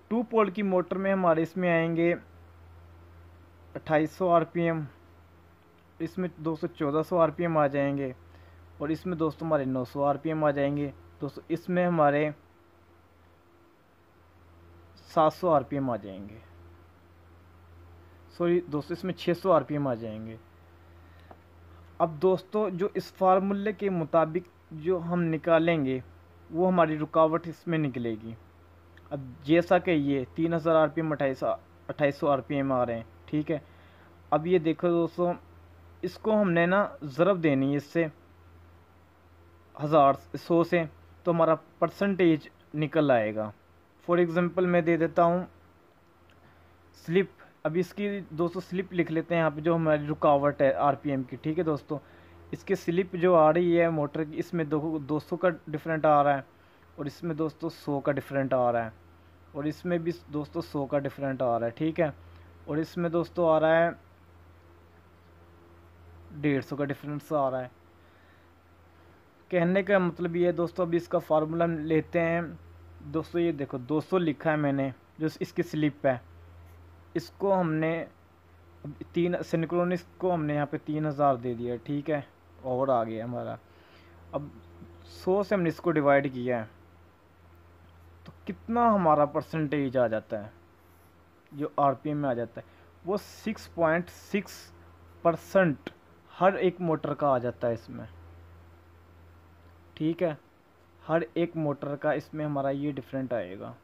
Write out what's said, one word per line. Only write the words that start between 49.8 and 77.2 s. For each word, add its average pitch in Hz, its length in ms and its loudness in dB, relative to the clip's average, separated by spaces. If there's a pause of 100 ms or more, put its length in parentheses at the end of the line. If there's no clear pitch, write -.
रुकावट 147 540 2
है 135 180 6
आरपीएम 135 440 0
की। 123 140 -12
ठीक 156 200 -6
है 180 60 0
दोस्तों, 151 360 -4 (540)
इसकी 185 220 -4
स्लिप 180 400 -2
जो 180 200 4
आ 156 160 8
रही 175 220 2
है 170 180 4
मोटर 151 320 -2
की, 151 120 -10
इसमें 165 340 -4
दो, 156 300 -2
दो 147 200 -4
सौ 175 180 -8
का 185 120 2 (200)
डिफरेंट 156 360 -4
आ 147 160 6
रहा 143 140 4
है 135 100 -6 (540)
और 143 80 -6
इसमें 165 300 -6
दोस्तों 160 320 -6
सौ 143 300 -6
का 147 120 -2
डिफरेंट 135 420 -2
आ 123 160 2
रहा 117 140 0
है 110 100 -10 (600)
और 147 120 -6
इसमें 175 320 -2
भी 165 140 -4 (180)
दोस्तों 147 320 -6
सौ 143 220 -6
का 143 140 -2
डिफरेंट 135 420 -6
आ 120 160 0
रहा 117 80 -2
है। 117 60 -4
ठीक 156 280 -4
है, 151 140 0 (540)
और 151 120 -4
इसमें 170 320 -4
दोस्तों 165 380 0
आ 156 80 6
रहा 160 200 4
है 170 180 2 (2500)
डेढ़ 143 300 0
सौ - 120 -10
का 143 100 -4
डिफरेंस 143 480 -8
आ 143 160 0
रहा 127 120 -4
है। 123 100 -12 (1800)
कहने 180 320 2
का 196 160 2
मतलब 170 360 -2
ये 175 100 2
है 175 80 2
दोस्तों, 170 320 -2
अभी 170 120 0
इसका 160 240 -2
फार्मूला 156 440 0
लेते 160 540 -2
हैं 170 400 -2 (460)
दोस्तों। 151 360 -4
ये 170 120 2
देखो 139 260 -8
दो 135 220 -2
सौ - 160 -2
लिखा 160 340 0
है 151 60 0
मैंने 139 360 -2 (260)
जो 156 100 -2 (120)
इसकी 175 220 -4
स्लिप 151 420 -2
है, 131 160 0 (960)
इसको 190 380 -4